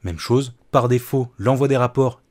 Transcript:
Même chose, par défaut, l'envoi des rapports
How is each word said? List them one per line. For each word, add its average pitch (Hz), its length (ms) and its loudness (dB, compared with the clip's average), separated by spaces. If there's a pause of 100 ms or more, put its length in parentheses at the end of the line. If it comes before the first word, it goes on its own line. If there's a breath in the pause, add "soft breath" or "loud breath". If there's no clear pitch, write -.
Même 87 160 -6
chose, 123 340 -2 (180)
par 123 160 2
défaut, 123 400 0 (100)
l'envoi 131 300 0
des 135 100 2
rapports 123 540 0